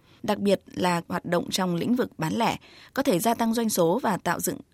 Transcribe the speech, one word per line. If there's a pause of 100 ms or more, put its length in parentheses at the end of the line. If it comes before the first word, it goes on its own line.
(240)
đặc
biệt (140)
là
hoạt
động
trong
lĩnh
vực
bán
lẻ, (360)
có
thể
gia
tăng
doanh
số
và
tạo
dựng (160)